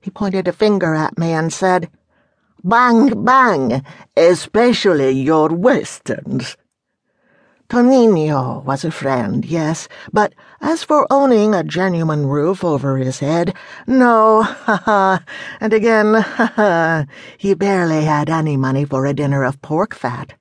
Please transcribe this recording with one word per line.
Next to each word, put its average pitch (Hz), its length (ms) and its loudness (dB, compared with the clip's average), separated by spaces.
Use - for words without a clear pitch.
He 190 100 -12
pointed 190 360 -4
a 170 60 -2
finger 190 400 0
at 156 240 -4
me 165 140 -2
and 160 200 -2
said, 185 380 -2
"Bang, 233 640 2
bang, 160 580 2
especially 175 960 2
your 151 400 2
westerns." 170 1040 -4
Tonino 175 960 2
was 135 220 -6
a 160 60 -4
friend, 131 520 -4
yes, 160 440 -4
but 208 220 0
as 320 220 -4
for 302 260 0
owning 226 460 2
a 165 80 -2
genuine 160 640 -2
roof 151 360 -2
over 139 340 -2
his 131 200 -4
head, 294 380 -2
no, 226 560 4
<laughs> - 220 -6
ha 214 100 2
ha, 190 380 0
and 220 140 0
again, 220 400 2
<laughs> - 0 -
ha 226 420 0
ha, 165 500 0
he 196 200 0
barely 170 480 0
had 147 260 0
any 156 260 -2
money 131 300 -2
for 139 220 -2
a 143 80 -2
dinner 139 280 -2
of 139 200 -4
pork 196 320 -4
fat. - 460 -10